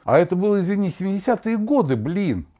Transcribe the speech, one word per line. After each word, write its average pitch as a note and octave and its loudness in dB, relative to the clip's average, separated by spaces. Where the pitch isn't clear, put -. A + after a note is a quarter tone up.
А C3 4
это F3 2
было, G3+ 2
извини, G3 0
семидесятые G3+ -2
годы, G#3+ 0
блин. C3 -2